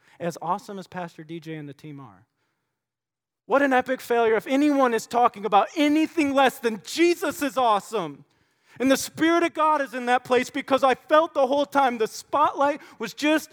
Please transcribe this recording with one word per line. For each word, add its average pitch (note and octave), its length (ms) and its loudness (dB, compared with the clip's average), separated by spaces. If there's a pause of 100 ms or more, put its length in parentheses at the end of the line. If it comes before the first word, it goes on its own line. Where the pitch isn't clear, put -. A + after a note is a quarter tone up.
(200)
as E3+ 220 -6
awesome G3 380 -6
as F3 80 -16
Pastor E3+ 360 -12
D E3 160 -14
J D#3+ 160 -12
and D3 140 -14
the C3+ 60 -18
team D3 240 -18
are. G#2+ 260 -20 (1200)
What B3 160 2
an C#4 100 2
epic B3+ 300 0
failure A#3 340 2
if G3+ 120 -2
anyone C4+ 480 2
is A3 100 -4
talking A#3 400 0
about G3+ 300 2
anything D4 580 2
less C4+ 240 4
than A3 260 -4
Jesus E4+ 600 0
is C4 120 -2
awesome. G#3 720 -2 (540)
And C4 120 2
the C4 60 4
Spirit E4+ 460 0
of E4+ 100 -2
God D4+ 260 2
is C4 140 -8
in B3 140 -8
that B3 160 2
place B3 260 0
because C4+ 340 -2
I C4 120 4
felt D#4+ 400 2
the C#4 100 2
whole C#4 220 0
time B3+ 320 0
the G#3+ 80 -2
spotlight C#4+ 760 -2 (180)
was A3 140 -10
just D4+ 400 0